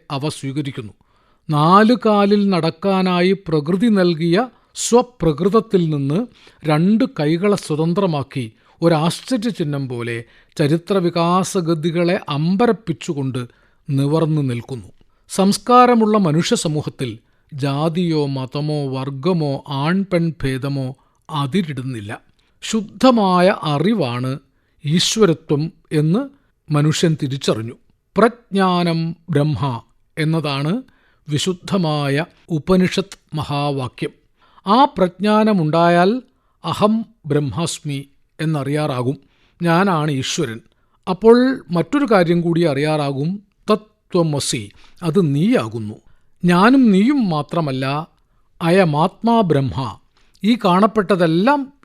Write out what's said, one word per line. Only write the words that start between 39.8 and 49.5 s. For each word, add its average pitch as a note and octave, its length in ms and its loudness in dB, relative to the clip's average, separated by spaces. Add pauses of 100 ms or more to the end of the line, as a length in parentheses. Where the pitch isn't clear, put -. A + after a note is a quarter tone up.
ഈശ്വരൻ. C3 480 -4 (500)
അപ്പോൾ A#3+ 640 2
മറ്റൊരു A#3 400 -2
കാര്യം F3 300 2
കൂടി E3 200 0
അറിയാറാകും, D3+ 800 -2 (320)
"തത്വമസി", D3+ 1000 -4 (320)
അത് D#3+ 320 0
നീയാകുന്നു. A#2 600 -2 (500)
ഞാനും A3 460 6
നീയും A3 380 2
മാത്രമല്ല, D3 800 -4 (540)
"അയമാത്മാ F3 800 2
ബ്രഹ്മ", C3+ 560 -2 (460)